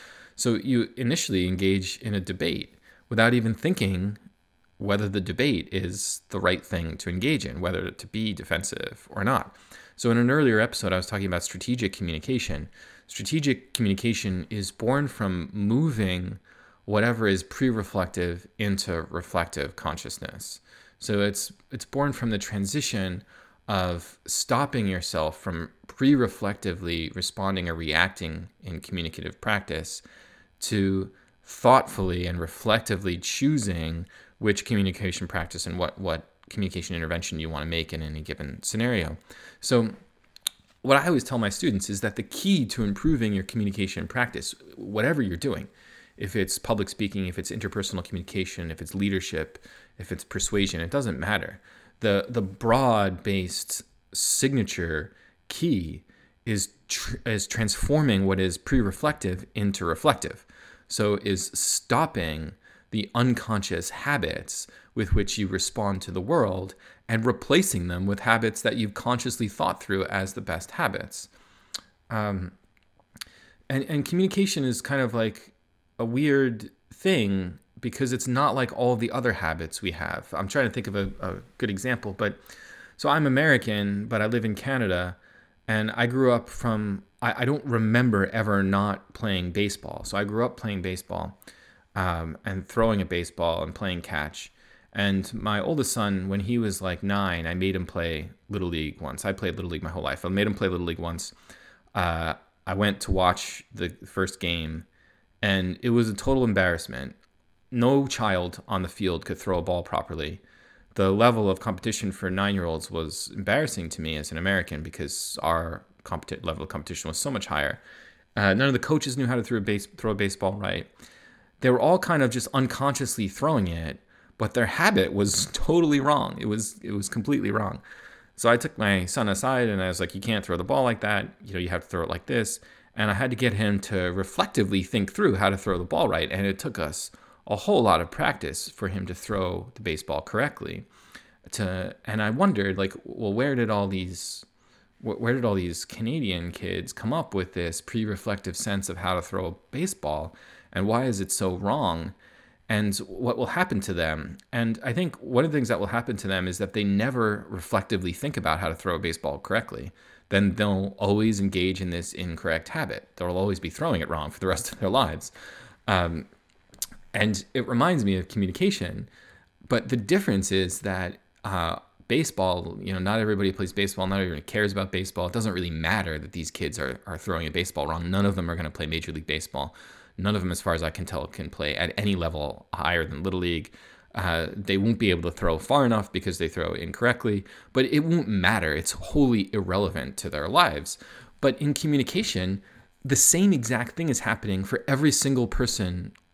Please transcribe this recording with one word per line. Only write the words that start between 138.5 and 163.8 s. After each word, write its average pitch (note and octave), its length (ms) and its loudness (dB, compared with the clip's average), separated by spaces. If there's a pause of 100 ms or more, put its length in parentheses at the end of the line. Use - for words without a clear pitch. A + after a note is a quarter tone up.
for - 200 -4
him F#2+ 180 -4
to F2+ 80 -6
throw F#2 580 -4
the - 80 -18
baseball D#2 400 -2
correctly. - 640 -4 (680)
To, F#2 420 -4 (100)
and G#2+ 160 -2
I G#2+ 80 2
wondered, A2 480 2
like, F#2+ 160 0 (120)
well, G#2 280 -2
where C3+ 220 2
did A#2 140 2
all G2+ 180 2
these, F2+ 580 -6 (540)
wh-, - 200 -4
where A#2 140 2
did B2+ 120 0
all G#2 100 4
these F2 300 -2
Canadian G#2+ 640 -2
kids F2+ 420 -6
come A2+ 200 -2
up D#3+ 200 -4
with F#2 200 -2
this E2+ 280 -4
pre-reflective G#2 760 -4
sense G2 320 -2
of F2 80 -8
how F#2 180 0
to F2 60 0
throw F#2 260 -4
a F2 80 -6 (160)
baseball? D#2 640 -4 (380)
And G2 140 0
why A#2 180 2
is G#2+ 160 0
it F#2+ 100 -4
so F#2 240 0
wrong? F#2+ 580 -2 (540)
And G#2 300 0
what A#2 400 -2
will B2 80 0
happen F3 360 -2
to G2 120 -4
them? D#2+ 460 -2 (120)
And A2+ 320 0
I B2+ 80 -4
think E3+ 260 -2
one C3 280 2
of D#3+ 60 0
the D3 60 2
things B2+ 120 2
that A2 100 2
will G2 80 0
happen A#2 300 -2
to G2 100 -6
them F#2 220 0
is F2+ 80 -4
that G2 160 -2
they G#2+ 100 0
never G#2+ 640 2
reflectively F#2+ 640 -2
think C#3+ 240 -6
about G2 240 0
how F#2+ 80 -2
to D#2+ 80 -2
throw F2 200 -2
a D#2+ 40 -4
baseball D#2 400 -4
correctly. - 520 -4 (360)
Then G2 280 4
they'll G2 420 2
always G#2 420 4
engage F#2 400 2
in F2+ 120 -2
this E2+ 200 -6
incorrect E2 560 -4
habit. - 480 -6
They'll F2+ 220 -2
always G2 240 0
be - 80 -6
throwing C#3+ 320 0